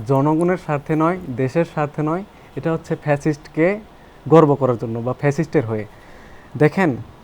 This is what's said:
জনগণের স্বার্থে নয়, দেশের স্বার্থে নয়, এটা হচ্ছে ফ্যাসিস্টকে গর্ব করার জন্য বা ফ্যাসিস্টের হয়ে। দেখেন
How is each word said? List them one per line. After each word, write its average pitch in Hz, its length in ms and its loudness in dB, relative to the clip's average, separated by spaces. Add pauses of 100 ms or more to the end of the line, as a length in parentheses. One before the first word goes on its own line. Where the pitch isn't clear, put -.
জনগণের 156 480 2
স্বার্থে 151 400 -4
নয়, 165 220 0 (180)
দেশের 139 280 0
স্বার্থে 151 380 -4
নয়, 165 220 -4 (320)
এটা 165 160 -2
হচ্ছে 160 240 -4
ফ্যাসিস্টকে 156 840 0 (500)
গর্ব 151 260 6
করার 127 260 0
জন্য 117 180 -6
বা 120 140 -4
ফ্যাসিস্টের 143 540 -2
হয়ে। 110 180 -4 (760)
দেখেন 151 380 2 (280)